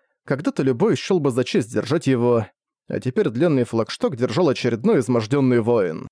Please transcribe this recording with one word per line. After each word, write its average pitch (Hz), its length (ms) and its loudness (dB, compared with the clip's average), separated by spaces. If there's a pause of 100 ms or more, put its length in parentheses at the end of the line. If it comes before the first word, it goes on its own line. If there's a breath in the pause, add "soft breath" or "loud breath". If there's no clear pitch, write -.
(260)
Когда-то 147 380 -4
любой 135 320 2
счел 185 240 0
бы 143 120 0
за 123 120 0
честь 147 280 -2
держать 143 360 -2
его — 120 380 2 (420)
а - 120 -6
теперь 135 300 -2
длинный 131 340 2
флагшток 117 520 -2
держал 127 340 0
очередной 127 500 0
изможденный 123 640 2
воин. 104 500 0